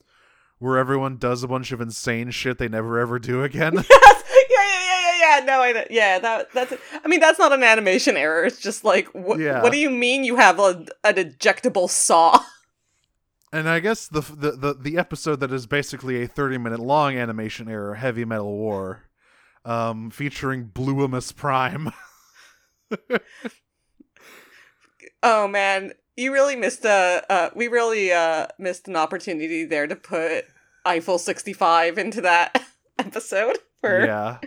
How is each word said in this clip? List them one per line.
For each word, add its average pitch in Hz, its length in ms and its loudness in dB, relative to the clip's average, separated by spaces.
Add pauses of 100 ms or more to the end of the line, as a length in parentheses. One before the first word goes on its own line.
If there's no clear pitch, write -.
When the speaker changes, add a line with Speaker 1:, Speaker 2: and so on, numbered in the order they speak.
(580)
Speaker 1:
where 131 220 0
everyone 131 380 -2
does 123 260 -4
a 127 40 -6
bunch 127 240 -6
of 120 80 -8
insane 117 520 -6
shit 123 260 -6
they 123 120 -4
never 113 300 -4
ever 120 200 -2
do 123 240 -4
again. 156 320 -2
<laughs> 190 140 -2
Speaker 2:
Yes! 494 340 10 (260)
Yeah, 453 140 4
yeah, 392 220 0
yeah, 359 340 0
yeah, 311 200 6
yeah. 262 60 -4
No, 269 160 2
I 247 120 2
know. 226 160 -4
Yeah, 202 300 2
that, 226 340 -4
that's 254 200 -4
it. - 60 -12 (240)
I 311 40 -4
mean, 330 120 2
that's 320 200 6
not 311 140 4
an 262 100 2
animation 208 540 4
error. 160 280 0
It's - 140 -4
just - 240 -8
like, 196 300 2
wh-, 190 260 -4
Speaker 1:
Yeah. 143 220 -2
Speaker 2:
what 240 100 4
do 285 80 0
you 294 100 0
mean 254 340 -2
you 240 140 -2
have 196 220 8
a, 180 260 2 (180)
an 208 120 4
ejectable 190 720 0
saw? 165 540 4
<laughs> - 60 -20 (1040)
Speaker 1:
And 160 160 -4
I 165 100 0
guess 214 280 -2
the, 156 140 -4
the, 147 300 -4
the, 139 220 -4
the 147 240 -6
episode 156 420 -4
that 131 140 -4
is 127 140 -6
basically 135 540 -4
a 123 60 -4
thirty-minute 123 540 -4
long 139 360 0
animation 110 520 -8
error, 104 260 -8
Heavy 117 300 -6
Metal 107 320 -6
War, 98 460 -6 (600)
um, 113 480 -6
featuring 131 540 -8
Bluimus 131 680 -4
Prime. 131 600 -4 (1000)
<laughs> 202 60 -6 (2250)
Speaker 2:
Oh, 214 240 2
man. 196 460 -2 (220)
You 262 180 -6
really 277 220 2
missed 220 280 -4
a, 185 460 2
uh, 170 260 0
we 240 120 -4
really, 226 440 0
uh, 165 360 0 (100)
missed 180 300 -8
an 185 80 -10
opportunity 160 680 -4
there 147 220 -2
to 160 80 -10
put 160 500 -6 (380)
Eiffel 175 360 -2
sixty-five 170 800 0
into 214 220 -6
that 175 420 2 (180)
<laughs> - 180 -10
episode 202 600 -4 (220)
for 202 220 2
Speaker 1:
Yeah. 110 440 -2